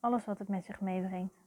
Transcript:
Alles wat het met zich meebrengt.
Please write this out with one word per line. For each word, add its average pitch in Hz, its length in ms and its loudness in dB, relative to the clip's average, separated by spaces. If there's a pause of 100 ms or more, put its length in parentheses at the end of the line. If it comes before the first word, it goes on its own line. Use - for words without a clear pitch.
Alles 240 240 4
wat 202 140 -2
het 196 80 -6
met 190 180 0
zich - 160 -10
meebrengt. 185 640 -2